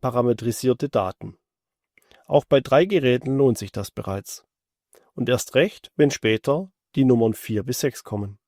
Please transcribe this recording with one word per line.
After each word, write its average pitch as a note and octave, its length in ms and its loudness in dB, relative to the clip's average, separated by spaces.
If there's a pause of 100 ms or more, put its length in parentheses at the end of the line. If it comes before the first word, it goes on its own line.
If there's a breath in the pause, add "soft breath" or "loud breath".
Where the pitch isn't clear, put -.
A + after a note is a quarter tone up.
parametrisierte A#2+ 880 0
Daten. G2+ 500 -4 (880 soft breath)
Auch C#3 180 2
bei C#3 160 4
drei C#3+ 260 2
Geräten C3+ 500 0
lohnt C3+ 200 4
sich G2+ 160 -12
das G2 180 -10
bereits. - 560 -10 (680 soft breath)
Und B2 140 -4
erst - 260 -2
recht, - 420 0
wenn D3 140 4
später C3+ 600 -2 (240)
die C3+ 100 2
Nummern A#2 300 4
vier G#2+ 280 -6
bis B2 180 -6
sechs - 240 -4
kommen. G#2 440 -10